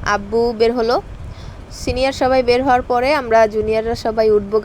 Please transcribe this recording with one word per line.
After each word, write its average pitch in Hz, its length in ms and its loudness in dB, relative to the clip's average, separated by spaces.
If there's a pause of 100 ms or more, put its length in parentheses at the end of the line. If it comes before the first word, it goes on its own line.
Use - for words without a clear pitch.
(140)
আব্বু 202 260 -2 (180)
বের 226 200 2
হলো। 233 180 0 (840)
সিনিয়র 262 420 -2
সবাই 262 260 2
বের 247 180 4
হওয়ার 254 240 4
পরে 247 180 0 (120)
আমরা 226 180 2 (160)
জুনিয়ররা 220 420 -2 (100)
সবাই 220 200 2 (100)
উঠবো 208 280 0